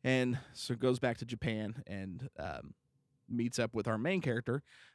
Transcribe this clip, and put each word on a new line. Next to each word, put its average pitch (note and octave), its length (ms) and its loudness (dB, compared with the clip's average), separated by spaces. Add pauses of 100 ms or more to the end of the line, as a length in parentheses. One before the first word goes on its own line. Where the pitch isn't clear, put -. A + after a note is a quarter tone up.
And B2+ 360 4 (140)
so - 200 -4
goes B2+ 240 4
back A#2+ 220 0
to B2 60 -6
Japan A2+ 600 -2
and, F#2+ 420 -6 (120)
um, C#2+ 340 -8 (560)
meets A#2+ 300 0
up A2+ 160 0
with G#2+ 120 0
our A2 120 2
main F3 200 2
character, B2 440 0 (320)